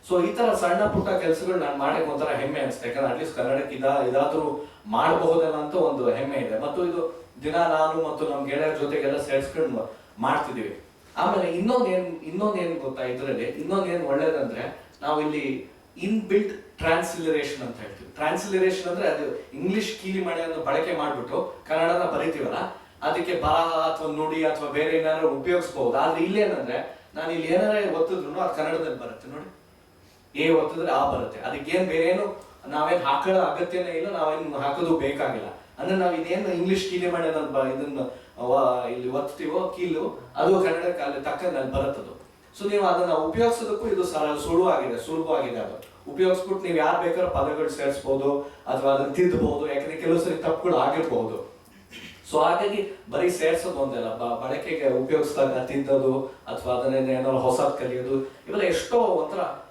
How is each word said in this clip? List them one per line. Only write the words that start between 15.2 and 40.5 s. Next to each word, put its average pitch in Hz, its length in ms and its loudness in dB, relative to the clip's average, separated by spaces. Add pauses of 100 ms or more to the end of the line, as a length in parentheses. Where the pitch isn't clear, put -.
ಇಲ್ಲಿ 143 480 -2 (280)
ಇನ್‌ಬಿಲ್ಟ್ 202 800 0
ಟ್ರಾನ್ಸ್‌ಲಿಟರೇಷನ್ 151 920 0
ಅಂತ 113 100 -10
ಹೇಳ್ತೀವಿ. - 380 -16
ಟ್ರಾನ್ಸ್‌ಲಿಟರೇಷನ್ 185 760 0
ಅಂದ್ರೆ 151 160 0
ಅದು - 500 -4
ಇಂಗ್ಲಿಷ್ 196 420 -2
ಕೀಲಿ 190 260 -4
ಮಳೆ 165 180 -2
ಅನ್ನೋ 160 140 -4
ಬಳಕೆ 160 400 0
ಮಾಡ್ಬಿಟ್ಟು 147 580 -4 (120)
ಕನ್ನಡನ 165 360 2 (140)
ಬರೀತೀವಲ್ಲ, 160 400 -2 (460)
ಅದಕ್ಕೆ 180 320 0
ಬರಹ 165 580 2
ಅಥವಾ 156 220 -4
ನುಡಿ 156 300 -2
ಅಥವಾ 151 240 0
ಬೇರೆ 156 280 2
ಏನಾದ್ರು 160 320 2
ಉಪಯೋಗಿಸ್ಬಹುದು. 139 680 0
ಆದ್ರೆ 160 280 2
ಇಲ್ಲೇನಂದ್ರೆ - 760 0 (160)
ನಾನು 160 160 -4
ಇಲ್ಲಿ 160 220 0
ಏನಾರೇ 208 420 2
ಒತ್ತಿದ್ರು 165 440 -2
ಅದು - 160 0
ಕನ್ನಡದಲ್ಲಿ 156 440 -2
ಬರುತ್ತೆ. 123 320 -12
ನೋಡಿ 151 220 -14 (840)
ಎ 147 140 2
ಒತ್ತಿದ್ರೆ - 420 2
ಆ 143 200 2
ಬರುತ್ತೆ. - 280 -4
ಅದಕ್ಕೇನ್ 160 480 -2
ಬೇರೆ 160 160 2
ಏನು 190 460 0 (180)
ನಾವೇನ್ 156 360 2
ಹಾಕೊಳ್ಳೋ 185 380 2
ಅಗತ್ಯನೇ 175 500 -2
ಇಲ್ಲ, 170 200 -2
ನಾವೇನ್ 156 440 -2
ಹಾಕೋದು 160 420 0
ಬೇಕಾಗಿಲ್ಲ. 139 500 -2 (320)
ಅಂದ್ರೆ 190 180 0
ನಾವ್ 175 180 2
ಇದೇನು 180 380 -2
ಇಂಗ್ಲಿಷ್ 185 360 0
ಕೀಲಿ 180 220 0
ಮಳೆ 170 160 0
ಅನ್ನೋದು 143 260 -2
ಬ-, 131 220 0
ಇದನ್ನ 135 240 -6 (420)
ವ-, 123 500 2
ಇಲ್ಲಿ 127 180 -4
ಒತ್ತೀವೋ 156 680 -2
ಕೀಲು, - 580 -4
ಅದು 180 240 6